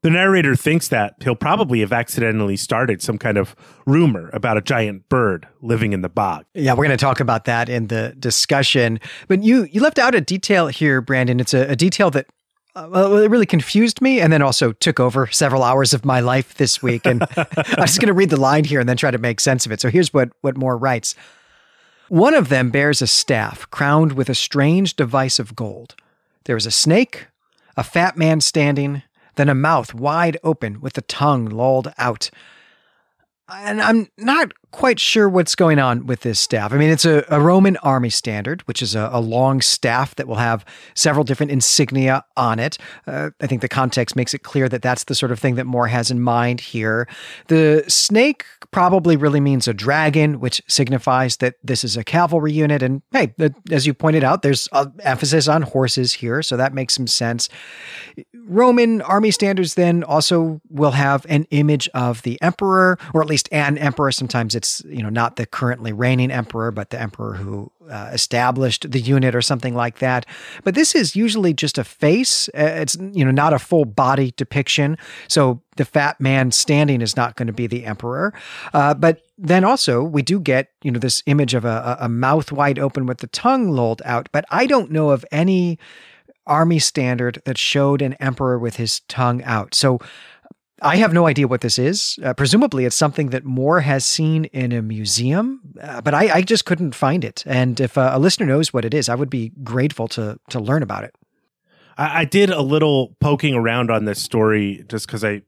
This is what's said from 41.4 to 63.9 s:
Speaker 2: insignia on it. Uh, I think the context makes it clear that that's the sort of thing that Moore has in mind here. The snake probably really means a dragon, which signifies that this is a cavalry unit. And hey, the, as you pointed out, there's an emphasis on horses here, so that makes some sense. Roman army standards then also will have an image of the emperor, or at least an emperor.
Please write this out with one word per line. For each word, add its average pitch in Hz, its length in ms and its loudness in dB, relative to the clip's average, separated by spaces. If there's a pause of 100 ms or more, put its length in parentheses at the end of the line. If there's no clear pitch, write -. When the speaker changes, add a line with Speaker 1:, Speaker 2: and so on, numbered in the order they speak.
Speaker 2:
insignia 131 720 0 (100)
on 113 240 0
it. 139 180 -4 (300)
Uh, 147 220 -6 (100)
I 143 80 -6
think 123 140 -2
the 127 80 -4
context 127 480 -2
makes 123 160 -2
it 135 60 -10
clear 131 280 -2
that 120 140 -4
that's 123 240 -2
the 135 100 -4
sort 123 160 -2
of 120 80 -4
thing 127 160 0
that 127 100 -4
Moore 123 220 -2
has 120 240 -2
in 123 80 -2
mind 120 400 0
here. 113 480 -4 (400)
The 156 400 4
snake 240 560 2 (280)
probably 175 440 4
really 143 240 2
means 139 300 2
a 113 40 -2
dragon, 147 680 0
which 127 260 -4
signifies 127 680 0
that 123 260 -2
this 131 220 -4
is 107 100 -4
a 113 80 -6
cavalry 160 480 0
unit. 147 320 0
And 135 180 -2 (100)
hey, 156 260 0
the, 151 180 0 (160)
as 143 160 0
you 143 60 0
pointed 156 320 2
out, 160 160 2
there's 139 320 0
an 139 180 0 (120)
emphasis 139 440 0
on 156 140 2
horses 131 500 -2
here, 123 320 -4
so 123 140 -4
that 131 160 0
makes 131 200 -4
some 127 140 -4
sense. 117 400 -2 (1000)
Roman 233 540 4
army 202 300 2
standards 190 440 0
then 175 280 2
also 156 640 0
will 147 220 0
have 139 380 0
an 156 220 2
image 147 420 2
of 123 300 -2
the 123 180 -6
emperor, 185 560 2 (160)
or 160 80 4
at 151 60 0
least 151 240 -2
an 147 260 0
emperor. 143 340 0